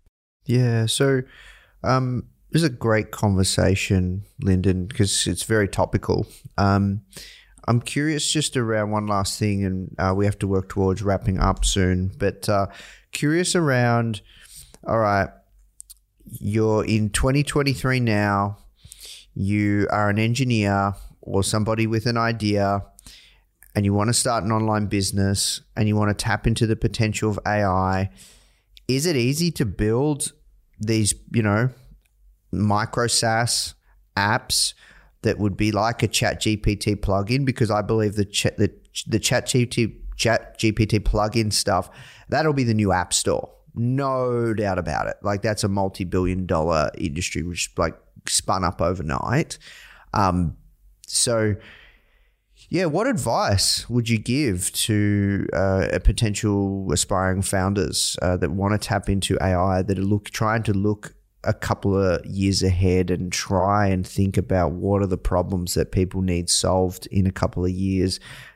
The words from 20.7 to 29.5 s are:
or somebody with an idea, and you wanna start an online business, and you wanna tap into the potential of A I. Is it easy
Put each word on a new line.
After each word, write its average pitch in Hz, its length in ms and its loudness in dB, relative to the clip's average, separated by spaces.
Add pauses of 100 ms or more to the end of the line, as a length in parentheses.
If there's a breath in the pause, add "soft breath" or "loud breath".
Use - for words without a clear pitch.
or 98 240 -2
somebody 110 420 0
with 110 200 -2
an 117 100 0
idea, 104 680 0 (920 loud breath)
and 101 80 2
you 101 100 2
wanna 104 180 2
start 117 300 0
an 101 80 -2
online 110 360 0
business, 98 760 -2 (160)
and 110 100 2
you 104 80 2
wanna 104 200 2
tap 107 340 -2
into 113 180 2
the 110 80 0
potential 110 560 0
of 101 160 -4
A 104 160 2
I. 95 480 0 (800 loud breath)
Is 135 180 0
it 180 80 0
easy 143 380 2